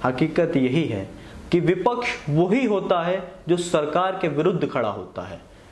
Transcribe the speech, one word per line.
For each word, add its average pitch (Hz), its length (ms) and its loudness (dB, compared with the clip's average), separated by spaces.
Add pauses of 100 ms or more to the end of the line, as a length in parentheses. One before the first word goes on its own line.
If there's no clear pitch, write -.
हकीकत 156 540 2
यही 131 280 2
है 104 220 -4 (440)
कि 175 80 4
विपक्ष 175 500 2 (200)
वही 175 360 4
होता 190 380 2
है 180 180 -2 (280)
जो 175 80 4
सरकार 175 640 0
के 175 60 0
विरुद्ध 151 400 0
खड़ा 120 220 -2
होता 95 340 -8
है। 95 160 -14 (320)